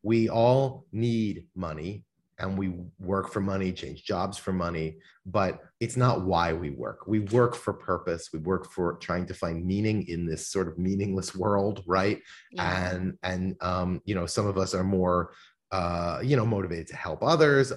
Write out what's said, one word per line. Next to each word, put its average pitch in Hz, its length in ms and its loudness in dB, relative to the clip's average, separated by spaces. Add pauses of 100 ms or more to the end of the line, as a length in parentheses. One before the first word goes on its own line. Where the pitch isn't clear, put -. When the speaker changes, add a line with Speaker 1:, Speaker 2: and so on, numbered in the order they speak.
Speaker 1:
we 113 260 4
all 131 640 4
need 110 640 0
money 90 500 -6 (340)
and 95 180 -2
we 95 160 -2 (260)
work 95 320 -2
for - 100 -2
money, 95 320 0
change 71 300 -12
jobs 98 340 -2
for - 160 -6
money, 85 440 -2 (280)
but 95 340 0 (200)
it's 113 180 -4
not 123 280 4
why 85 280 2
we 82 160 -4
work. 60 380 -10
We 107 120 2
work 113 360 4
for - 180 -4
purpose. 85 600 -4
We 82 60 -6
work 90 320 -2
for 85 260 -2
trying 87 300 -2
to 90 60 -8
find 85 320 -4
meaning 101 420 0
in 85 180 -4
this 80 220 -4
sort 92 220 0
of 82 80 -10
meaningless 95 580 -2
world, 98 520 0
right? 95 340 2 (300)
Speaker 2:
Yeah. 90 400 0
Speaker 1:
And, 92 320 -4
and, 92 380 -2
um, 90 440 0
you 104 100 -2
know, 87 100 -2
some 104 220 0
of 98 100 -2
us 95 160 0
are 92 100 0
more, 90 480 2 (400)
uh, 85 520 -2
you 135 120 4
know, 120 100 4
motivated 90 420 -2
to - 100 -14
help 82 260 -6
others. 143 540 6